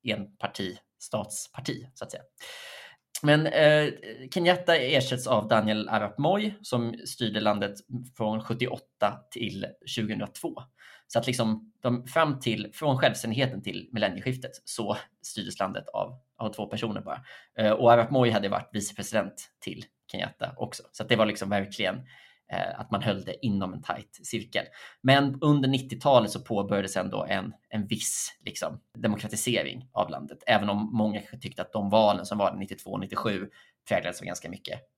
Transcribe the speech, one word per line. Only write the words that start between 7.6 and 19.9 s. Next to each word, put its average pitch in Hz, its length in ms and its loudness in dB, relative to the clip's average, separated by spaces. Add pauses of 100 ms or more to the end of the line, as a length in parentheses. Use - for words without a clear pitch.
från 110 280 -2
sjuttioåtta - 760 -2 (120)
till 98 360 -6 (200)
tjugohundratvå. 107 760 -6 (440)
Så - 120 0
att - 80 0
liksom 113 460 0 (100)
de, 123 240 0
fram 151 340 2
till, 110 340 -2
från 139 240 0
självständigheten 120 640 0
till 92 300 -8
millennieskiftet 113 580 -2 (140)
så 104 320 -4 (260)
styrdes 98 360 -10
landet 98 300 -4
av, 104 300 -6 (200)
av 107 140 -6
två 104 140 -6
personer 104 340 -6
bara. 80 220 -10 (360)
Eh, 107 120 4
och 117 220 8
Arap 117 180 6
Moi 127 200 6
hade 101 180 0
varit 98 240 -4
vicepresident 101 760 -4 (100)
till - 240 -10 (280)